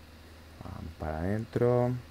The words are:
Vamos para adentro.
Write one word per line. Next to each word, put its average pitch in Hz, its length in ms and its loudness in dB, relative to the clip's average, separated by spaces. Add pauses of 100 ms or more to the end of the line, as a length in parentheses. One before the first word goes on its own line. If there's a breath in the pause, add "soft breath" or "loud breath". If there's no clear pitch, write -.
(640)
Vamos - 360 -10
para 78 200 -2
adentro. 120 720 4 (200)